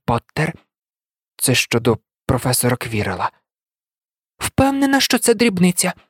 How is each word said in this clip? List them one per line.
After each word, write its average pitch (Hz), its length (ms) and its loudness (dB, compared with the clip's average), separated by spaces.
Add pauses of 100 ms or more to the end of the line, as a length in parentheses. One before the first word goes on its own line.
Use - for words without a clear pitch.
Поттер?» 151 480 -4 (840)
«Це 127 180 0
щодо 117 420 0 (280)
професора 123 500 0
Квірела». 101 560 -6 (1040)
«Впевнена, 277 640 0
що - 200 0
це 240 140 2
дрібниця», 180 600 2 (160)